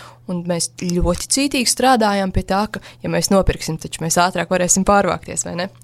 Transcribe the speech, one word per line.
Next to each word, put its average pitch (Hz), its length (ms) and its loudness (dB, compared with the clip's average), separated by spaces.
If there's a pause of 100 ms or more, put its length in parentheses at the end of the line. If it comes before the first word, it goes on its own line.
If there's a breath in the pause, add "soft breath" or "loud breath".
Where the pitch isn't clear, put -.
(280 loud breath)
un 175 160 -6
mēs 170 340 -4
ļoti 175 500 -2
cītīgi 277 400 0
strādājām 208 640 2
pie 190 100 0
tā, 190 280 0
ka, 214 100 -10 (220 loud breath)
ja 165 80 -6
mēs 170 200 0
nopirksim, 185 480 2
taču - 220 -12
mēs 165 160 -2
ātrāk 175 320 2
varēsim 180 360 2
pārvākties, 185 600 0
vai 170 120 -10
ne? 180 120 -4 (160)